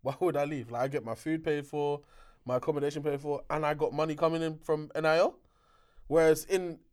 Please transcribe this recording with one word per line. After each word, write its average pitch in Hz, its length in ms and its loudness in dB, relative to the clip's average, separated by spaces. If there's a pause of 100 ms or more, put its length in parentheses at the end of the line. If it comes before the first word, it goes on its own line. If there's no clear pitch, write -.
why 123 180 -4
would 170 160 2
I 143 80 0
leave? 135 260 -6
Like, 120 120 -2
I 131 40 2
get 139 180 -4
my 113 120 -6
food 160 260 -4
paid 147 240 -2
for, 147 360 -4 (440)
my 123 120 0
accommodation 147 440 -2
paid 143 180 -2
for, 143 300 -4
and 151 160 0
I 151 80 2
got 151 180 0
money 156 220 0
coming 165 280 2
in 160 160 -4
from 151 360 -2
N 160 100 -2
I 156 120 6
L." 208 200 4 (680)
Whereas 160 380 4
in, 180 340 -2 (140)